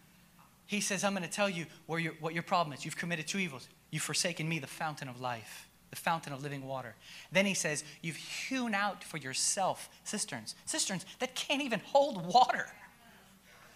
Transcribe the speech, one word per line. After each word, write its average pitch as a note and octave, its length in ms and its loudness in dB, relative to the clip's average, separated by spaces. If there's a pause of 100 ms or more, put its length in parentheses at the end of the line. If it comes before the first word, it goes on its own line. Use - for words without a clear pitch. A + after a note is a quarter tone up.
(680)
He G#3 140 0
says, G3 240 0
"I'm G3 80 4
gonna G3 160 -2
tell G#3 220 2
you E3+ 160 -4 (180)
where D#3+ 140 -2
your, D#3+ 160 0
what D#3 180 -4
your E3 100 -2
problem E3+ 300 2
is. B2 120 -8
You've D#3+ 120 -6
committed E3+ 300 -2
two - 120 -2
evils. D3+ 300 -4 (220)
You've D#3 120 -2
forsaken D#3+ 460 0
me, E3 100 2
the C3+ 80 -4
fountain D3+ 420 -6
of B2 120 -10
life, B2 480 -6 (220)
the - 60 -12
fountain E3 360 0
of C3+ 100 -6
living C#3+ 240 -6
water." C3 280 -6 (360)
Then F#3 140 6
he G3+ 80 4
says, D3+ 320 0 (160)
"You've D#3+ 160 -4
hewn B3 580 -2
out G3 300 0
for - 140 -8
yourself C#3 720 0 (140)
cisterns, B2+ 500 -4 (100)
cisterns G#3 400 -2 (140)
that B3+ 160 -2
can't C#4 260 0
even A#3+ 200 0
hold C#4 440 4
water." A#3 480 6 (1040)